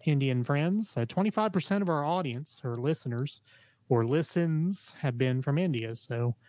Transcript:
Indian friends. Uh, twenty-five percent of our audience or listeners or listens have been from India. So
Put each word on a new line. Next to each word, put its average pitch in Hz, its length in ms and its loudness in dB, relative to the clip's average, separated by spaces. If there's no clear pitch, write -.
Indian 135 360 2
friends. 165 540 0
Uh, 117 100 0
twenty-five 214 460 0
percent 196 300 0
of 185 60 -2
our 151 160 0
audience 151 600 -4
or 120 120 -4
listeners 131 680 -2
or 117 160 4
listens 165 920 0
have 127 200 0
been 127 220 2
from 143 180 0
India. 117 360 0
So 120 400 -2